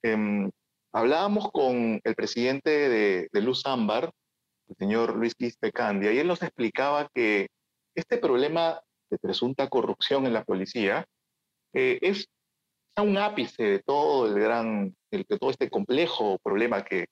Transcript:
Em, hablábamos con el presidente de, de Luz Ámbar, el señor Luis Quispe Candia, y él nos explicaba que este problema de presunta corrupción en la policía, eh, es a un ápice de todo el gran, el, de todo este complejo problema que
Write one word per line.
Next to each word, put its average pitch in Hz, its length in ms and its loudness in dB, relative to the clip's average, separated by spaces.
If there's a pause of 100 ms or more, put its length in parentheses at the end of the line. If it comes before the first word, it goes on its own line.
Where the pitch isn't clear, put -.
Em, 104 480 0 (420)
hablábamos 170 580 2
con 120 540 0
el 113 100 0
presidente 127 560 -2
de, 113 640 2
de 104 80 0
Luz 123 260 -2
Ámbar, 123 460 -2 (560)
el 98 80 -20
señor 110 400 0
Luis 113 180 -2
Quispe 117 380 -4
Candia, 104 400 0
y 123 60 2
él 165 100 0
nos 175 140 -2
explicaba 143 720 -2
que 104 360 0 (460)
este 233 220 -2
problema 160 640 0 (300)
de - 80 -4
presunta 135 500 -2
corrupción 131 580 0
en 120 60 0
la 107 120 -2
policía, 101 600 -2 (680)
eh, 127 260 2
es 196 260 0 (720)
a 208 60 0
un 202 160 2
ápice 202 440 -2
de 101 180 4
todo 143 460 2
el 101 140 2
gran, 110 560 0 (140)
el, 98 180 -4
de 104 100 0
todo 131 120 0
este 123 180 -2
complejo 107 760 0
problema 107 420 0
que 87 280 -4